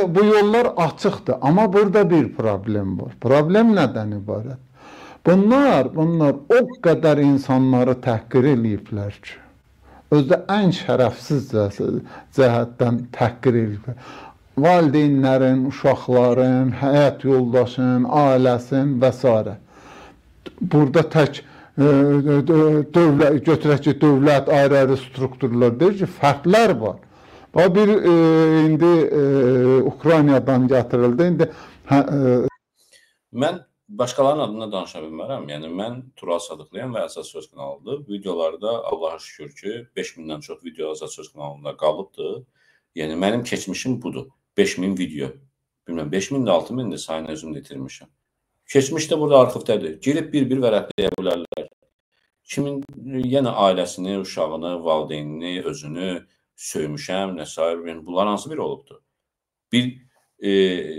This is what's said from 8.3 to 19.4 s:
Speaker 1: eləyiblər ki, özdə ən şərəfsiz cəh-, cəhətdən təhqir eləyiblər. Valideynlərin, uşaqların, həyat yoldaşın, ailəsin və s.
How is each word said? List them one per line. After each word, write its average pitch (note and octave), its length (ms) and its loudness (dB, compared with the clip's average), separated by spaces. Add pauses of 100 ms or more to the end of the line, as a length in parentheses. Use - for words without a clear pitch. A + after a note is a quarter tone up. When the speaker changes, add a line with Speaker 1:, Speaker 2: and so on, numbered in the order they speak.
Speaker 1:
eləyiblər G#2+ 720 -4
ki, - 160 -20 (720)
özdə D3 360 4
ən G3 260 2
şərəfsiz B2 800 -2
cəh-, G2+ 500 -2 (300)
cəhətdən A#2+ 800 0
təhqir B2 420 -4
eləyiblər. A2+ 480 -6 (540)
Valideynlərin, C3+ 1120 2
uşaqların, B2+ 1080 2
həyat C#3 500 2
yoldaşın, B2+ 840 0
ailəsin C3 880 2
və B2+ 140 4
s. A2 420 0 (1040)